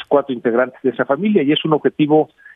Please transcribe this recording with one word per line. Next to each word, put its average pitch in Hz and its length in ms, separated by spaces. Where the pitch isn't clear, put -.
cuatro 139 260
integrantes 117 520
de 131 60
esa 123 140
familia, 185 380
y 139 80
es 151 140
un 160 80
objetivo 151 580